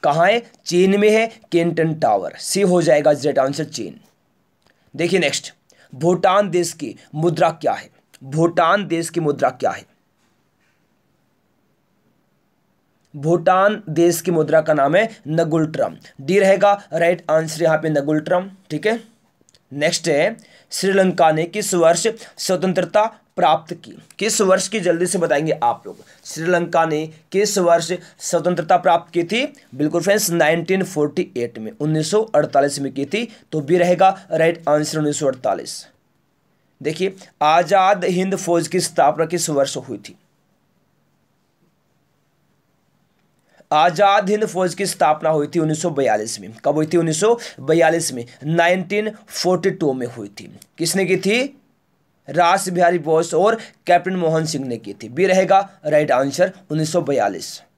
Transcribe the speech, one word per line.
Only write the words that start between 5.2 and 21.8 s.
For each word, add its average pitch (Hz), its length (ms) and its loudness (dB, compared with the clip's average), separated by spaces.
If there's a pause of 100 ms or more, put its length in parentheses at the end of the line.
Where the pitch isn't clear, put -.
नेक्स्ट, - 320 -4 (400)
भूटान 180 580 2
देश 170 220 -2
की 120 220 -12 (200)
मुद्रा 165 380 0
क्या 139 200 -4
है? - 160 -10 (360)
भूटान 170 600 0
देश 165 240 -4
की 170 100 -4
मुद्रा 139 320 0
क्या 113 180 -2
है? - 140 -10 (3250)
भूटान 180 760 2
देश 165 300 2
की 185 100 -4
मुद्रा 156 300 2
का 156 140 0
नाम 143 220 2
है 220 120 2 (200)
नगुल 160 400 0
ट्रम। 113 280 -6 (240)
डी 170 180 0
रहेगा 196 340 4 (200)
राइट 170 380 0
आंसर 160 320 -2
यहाँ 160 160 2
पे 156 120 -2
नगुल 151 300 0
ट्रम। 180 300 -2 (200)
ठीक 151 160 -6
है, 226 140 -2 (720)
नेक्स्ट 156 360 -4
है, 156 280 0 (360)
श्रीलंका 185 600 2
ने 160 140 0
किस 202 280 -6
वर्ष 170 320 4 (320)